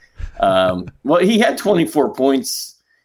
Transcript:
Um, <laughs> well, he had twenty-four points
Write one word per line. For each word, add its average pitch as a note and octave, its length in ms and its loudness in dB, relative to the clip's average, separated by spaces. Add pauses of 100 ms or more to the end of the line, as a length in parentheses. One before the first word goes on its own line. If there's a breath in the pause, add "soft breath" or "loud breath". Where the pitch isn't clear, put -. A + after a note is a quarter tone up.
(400 loud breath)
Um, F#2 560 0
<laughs> - 80 -20
well, D#3 180 2
he G#3 160 2
had - 220 0
twenty-four D#3 560 0
points - 640 -2 (260)